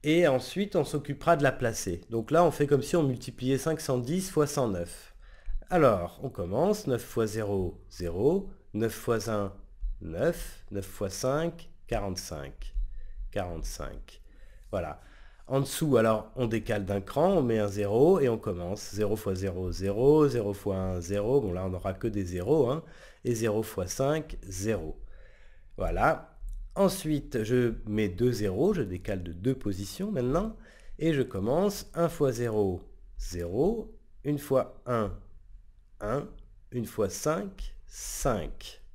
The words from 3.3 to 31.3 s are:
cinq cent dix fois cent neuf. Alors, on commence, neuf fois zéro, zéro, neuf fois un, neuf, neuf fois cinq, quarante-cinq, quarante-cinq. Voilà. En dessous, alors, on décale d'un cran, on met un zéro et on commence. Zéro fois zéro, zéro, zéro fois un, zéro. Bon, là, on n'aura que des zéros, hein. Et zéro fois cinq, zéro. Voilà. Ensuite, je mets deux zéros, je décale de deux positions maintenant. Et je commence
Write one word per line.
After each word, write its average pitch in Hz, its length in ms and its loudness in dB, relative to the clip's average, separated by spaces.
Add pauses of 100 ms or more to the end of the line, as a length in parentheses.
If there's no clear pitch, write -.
cinq 156 240 0
cent 131 160 0
dix 156 320 -2
fois 147 180 4
cent 127 220 0
neuf. - 440 -6 (560)
Alors, 113 540 4
on 135 60 -6
commence, 143 580 0
neuf 120 160 0
fois 113 240 0
zéro, 101 640 -2
zéro, 110 600 0 (240)
neuf 110 200 0
fois 113 360 -2
un, 101 240 0 (480)
neuf, 98 680 -4
neuf 98 140 -6
fois - 240 -6
cinq, 160 600 -2 (180)
quarante-cinq, 92 880 -6 (560)
quarante-cinq. - 880 -8 (500)
Voilà. 85 300 -4 (460)
En 135 120 0
dessous, 139 380 2
alors, 110 380 4
on 123 120 0
décale 107 380 -2
d'un 101 160 0
cran, 156 280 2
on 180 140 4
met 113 160 2
un 104 80 2
zéro 110 520 4
et 131 100 4
on 113 80 2
commence. 87 560 -6
Zéro 104 220 2
fois 98 200 -2
zéro, 92 360 -2
zéro, 117 560 4
zéro 110 260 0
fois 95 220 -4
un, 92 260 -2
zéro. 101 400 2
Bon, 98 100 -2
là, 90 140 -4
on 92 40 -4
n'aura 92 240 -4
que 117 140 -4
des 101 180 -2
zéros, 110 440 2
hein. 156 140 -2 (400)
Et 123 120 0
zéro 110 280 0
fois 92 240 -4
cinq, 147 560 -2
zéro. 92 560 -4 (800)
Voilà. 98 640 0 (360)
Ensuite, 156 680 0
je 120 320 4 (100)
mets 104 240 2
deux 113 220 2
zéros, 107 420 2
je 170 80 0
décale 92 420 -4
de 85 100 -8
deux 107 220 0
positions 101 560 -4
maintenant. 170 440 0 (440)
Et 160 140 2
je 135 80 2
commence 139 720 0